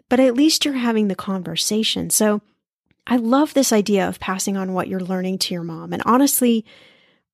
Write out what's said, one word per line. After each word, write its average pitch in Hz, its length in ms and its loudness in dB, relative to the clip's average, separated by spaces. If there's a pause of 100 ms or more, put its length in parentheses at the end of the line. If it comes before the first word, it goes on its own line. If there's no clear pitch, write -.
(120)
but 247 80 4
at 254 140 4
least 294 320 2
you're 285 80 -2
having 226 340 0
the 185 60 -2
conversation. 185 960 -4
So 208 320 2 (640)
I 240 100 0
love 254 380 2
this 269 180 2
idea 202 340 2
of 180 140 -8
passing 196 380 -4
on 190 160 -6
what 185 120 -2
you're 190 140 -6
learning 185 380 -4
to - 160 -4
your 170 80 -6
mom. 170 320 -10
And - 100 -6
honestly, 240 640 2 (680)